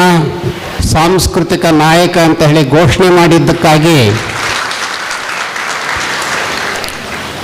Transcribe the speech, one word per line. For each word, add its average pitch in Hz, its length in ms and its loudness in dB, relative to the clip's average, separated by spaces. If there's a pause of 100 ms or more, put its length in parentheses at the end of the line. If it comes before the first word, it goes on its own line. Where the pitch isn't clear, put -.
(920)
ಸಾಂಸ್ಕೃತಿಕ 170 760 0
ನಾಯಕ 165 520 2
ಅಂತ 160 260 2
ಹೇಳಿ 151 260 2
ಘೋಷಣೆ 175 400 4
ಮಾಡಿದ್ದಕ್ಕಾಗಿ 160 1000 4 (3250)